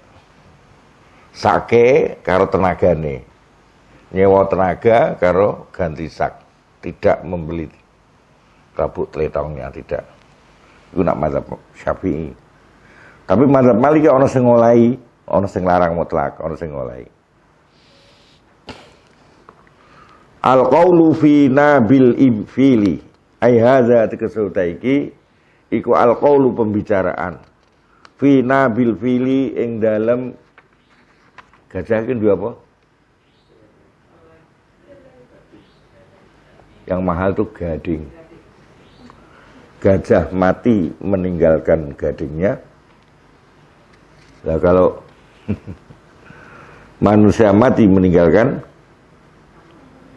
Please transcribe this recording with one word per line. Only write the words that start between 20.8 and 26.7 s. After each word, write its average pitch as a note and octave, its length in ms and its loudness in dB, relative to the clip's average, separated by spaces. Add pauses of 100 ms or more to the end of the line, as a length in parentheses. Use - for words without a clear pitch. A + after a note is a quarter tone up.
fi D3 380 2
nabil C3 640 4
ibfili. A2+ 800 0 (440)
Ai A#2+ 200 4
hadza, A#2+ 480 4
tegese G#2+ 320 -8
uta F#2+ 240 -2
iki A#2+ 480 -4 (600)
iku A2+ 240 -2
al A2 220 4
qaulu, C#3 380 2
pembicaraan. F#2+ 840 -4 (800)